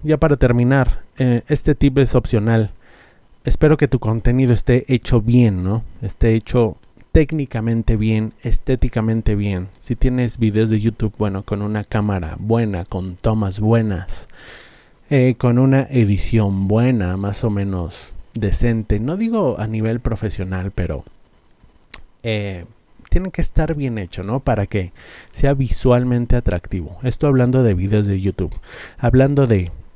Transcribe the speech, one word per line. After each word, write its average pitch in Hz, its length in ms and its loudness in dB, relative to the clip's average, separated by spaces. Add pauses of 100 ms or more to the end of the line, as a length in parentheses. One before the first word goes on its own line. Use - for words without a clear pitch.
ya 151 160 2
para 147 200 2
terminar, 123 680 2 (140)
eh, 120 300 0
este 151 280 0
tip 139 240 2
es 131 160 2
opcional. 113 560 0 (720)
Espero 151 340 4
que 143 100 2
tu 123 120 0
contenido 120 540 2
esté 127 380 2
hecho 120 300 2
bien, 110 420 4
¿no? 104 200 -2 (180)
Esté 113 320 0
hecho 113 440 0 (340)
técnicamente 117 840 0
bien, 110 440 -2
estéticamente 113 960 0
bien. 98 420 -2
Si - 180 -6
tienes 127 440 0
videos 110 320 2
de 110 100 0
YouTube, 110 380 -2
bueno, 98 240 -4
con 101 180 -6
una 104 220 -4
cámara 98 560 -2
buena, 104 460 -2
con 92 300 -8
tomas 104 440 -2
buenas, 107 680 -2 (840)
eh, 127 260 4
con 120 220 2
una 135 240 4
edición 101 840 0
buena, 107 480 0
más 98 280 -6
o 113 80 0
menos 95 640 -6 (180)
decente. 110 680 0
No 135 160 -4
digo 214 440 -2
a 107 80 -4
nivel 110 320 -4
profesional, 95 720 -4
pero, 80 320 -4 (1200)
eh, 101 420 -6 (440)
tiene 185 220 2
que - 100 -6
estar 156 340 0
bien 131 220 -4
hecho, 92 260 -8
¿no? 110 180 -4
Para 101 260 0
que 92 240 -4 (400)
sea 139 220 2
visualmente 123 840 2
atractivo. 90 680 -4
Esto 127 260 -2
hablando 127 360 2
de 107 100 4
videos 98 340 0
de 98 120 0
YouTube. 95 340 -4 (440)
Hablando 135 500 4
de 92 240 0 (240)